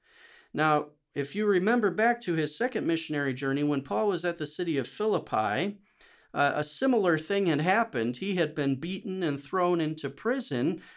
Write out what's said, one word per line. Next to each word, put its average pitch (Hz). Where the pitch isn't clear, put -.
Now, 151
if 139
you 208
remember 208
back 233
to 175
his 156
second 226
missionary 151
journey, 139
when 147
Paul 208
was 175
at 175
the 151
city 165
of 120
Philippi, 160
uh, 143
a 147
similar 208
thing 196
had 151
happened. 165
He 196
had 160
been 139
beaten 185
and 143
thrown 180
into 151
prison 170